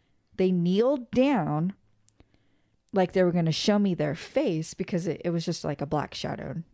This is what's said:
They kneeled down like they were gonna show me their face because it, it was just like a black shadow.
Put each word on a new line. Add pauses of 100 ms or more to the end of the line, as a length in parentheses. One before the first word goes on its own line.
(360)
They
kneeled
down (1200)
like
they
were
gonna
show
me
their
face
because
it,
it
was
just
like
a
black
shadow. (100)